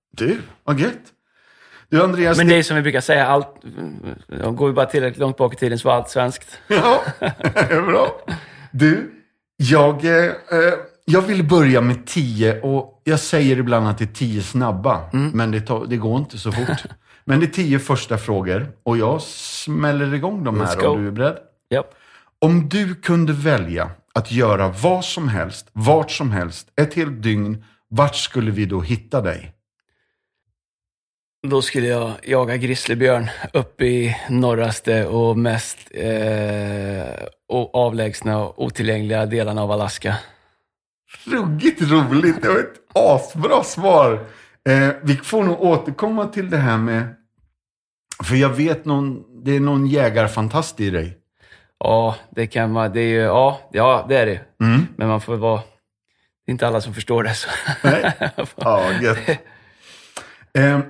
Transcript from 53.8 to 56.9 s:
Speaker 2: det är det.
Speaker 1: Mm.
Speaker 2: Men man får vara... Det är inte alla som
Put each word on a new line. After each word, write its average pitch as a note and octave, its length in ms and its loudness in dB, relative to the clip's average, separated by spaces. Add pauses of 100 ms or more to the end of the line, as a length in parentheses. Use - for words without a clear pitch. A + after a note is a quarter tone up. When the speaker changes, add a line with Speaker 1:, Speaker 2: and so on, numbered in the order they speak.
Speaker 2:
det C3+ 100 2
är A#2 80 4
det. G2 140 -4 (240)
Speaker 1:
Mm. A#2 220 4 (100)
Speaker 2:
Men A2 120 -2
man G#2+ 120 0
får A#2 160 -6
vara... A2 240 0 (840)
Det - 40 -6
är - 20 -2
inte B2 140 -2
alla A2+ 140 0
som G#2 140 -10